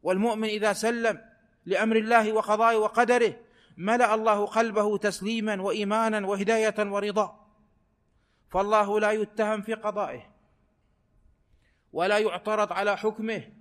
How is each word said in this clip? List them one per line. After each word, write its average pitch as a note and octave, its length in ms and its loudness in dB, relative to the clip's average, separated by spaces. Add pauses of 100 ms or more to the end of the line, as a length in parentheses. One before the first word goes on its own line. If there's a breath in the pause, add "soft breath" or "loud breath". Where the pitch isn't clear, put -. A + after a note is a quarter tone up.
والمؤمن G#3+ 460 0
إذا G#3+ 240 0
سلم A#3 560 -2 (380)
لأمر A3 300 2
الله A3 360 4
وقضائه A3 440 2
وقدره A3 600 2 (400 soft breath)
ملأ A3 380 2
الله G#3+ 320 2
قلبه G#3+ 520 0
تسليماً G#3 640 -4
وإيماناً G#3+ 640 -2
وهداية G#3 520 0
ورضا، G3+ 680 -4 (1040)
فالله G#3 500 2
لا G#3+ 120 2
يتهم G#3+ 500 -4
في A3 120 -6
قضائه G3 600 -8 (1600)
ولا F#3+ 260 2
يعترض G#3 540 -2
على G3+ 240 0
حكمه A3 640 -6